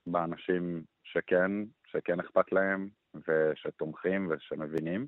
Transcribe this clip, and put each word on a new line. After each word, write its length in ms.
באנשים 760
שכן, 460
שכן 340
אכפת 320
להם, 360
ושתומכים 1160
ושמבינים, 760